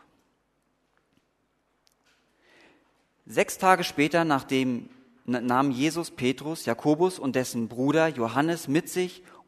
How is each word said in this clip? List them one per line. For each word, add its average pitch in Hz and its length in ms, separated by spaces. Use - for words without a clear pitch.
Sechs 139 320
Tage 185 240
später, 156 420
nachdem, 131 640
n-, 120 180
nahm 127 280
Jesus 156 400
Petrus, 139 520
Jakobus 151 540
und 131 160
dessen 123 320
Bruder 139 400
Johannes 143 640
mit 151 200
sich 180 360